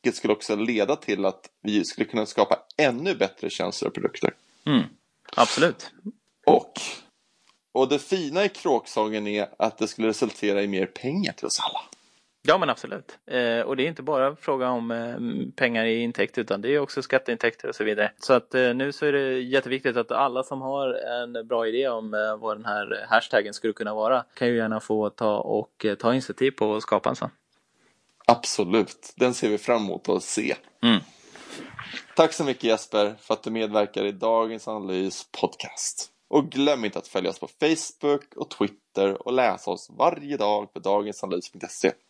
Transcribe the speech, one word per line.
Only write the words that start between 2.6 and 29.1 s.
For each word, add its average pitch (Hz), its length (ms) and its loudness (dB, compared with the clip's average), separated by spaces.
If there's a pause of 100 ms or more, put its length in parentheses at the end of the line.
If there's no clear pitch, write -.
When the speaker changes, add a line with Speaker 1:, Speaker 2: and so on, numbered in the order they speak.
Speaker 1:
ännu 147 380 2
bättre - 340 -2
tjänster - 380 -4
och - 60 -4
produkter. - 400 -2 (320)
Speaker 2:
Mm. 131 180 4 (520)
Absolut. - 560 2 (540)
Speaker 1:
Och, - 280 6 (1000)
och 131 180 2
det 143 100 2
fina 180 460 -2
i 190 40 0
kråksången 107 800 -2
är 104 200 -2 (120)
att 110 180 0
det 110 100 -2
skulle 113 200 -2
resultera 104 560 0
i 101 40 -2
mer 95 180 0
pengar 165 480 -4
till - 140 -8
oss - 120 -4
alla. - 200 -6 (600)
Speaker 2:
Ja, 165 160 4
men 165 120 0
absolut. - 560 -8
Eh, 120 340 0
och 135 160 -2
det 131 80 0
är 156 40 2
inte 160 160 -8
bara 139 320 0
fråga 131 340 -2
om, 117 220 -2
eh, 117 240 -6 (400)
pengar 117 300 2
i 113 160 2
intäkt, 117 360 -2
utan 107 240 -2
det 117 140 -2
är 147 40 2
också 139 220 -4
skatteintäkter 120 680 0
och 113 60 -6
så 107 80 -4
vidare. 104 360 2
Så - 140 4
att, 123 220 2
eh, 127 180 4
nu 135 180 -2
så 151 140 -6
är 143 80 2
det 131 260 0
jätteviktigt 127 580 0
att 117 140 -2
alla 127 320 0
som 135 180 -8
har 135 320 -2
en 120 540 -6
bra 113 200 0
idé 127 220 0
om, 110 240 -4
eh, 107 240 -2
vad 110 200 -4
den 110 80 -14
här 104 440 -4
hashtaggen 107 440 2
skulle 107 200 -2
kunna 107 200 -6
vara 117 400 0
kan 123 140 0
ju 120 100 2
gärna 110 220 -2
få 107 300 0
ta 104 280 0
och, - 480 -4
eh, 101 100 2
ta 117 180 2
initiativ 131 380 0
på 107 240 0
att 110 80 -2
skapa - 260 2
en 131 60 0
sån. - 140 -6 (960)
Speaker 1:
Absolut. 104 880 2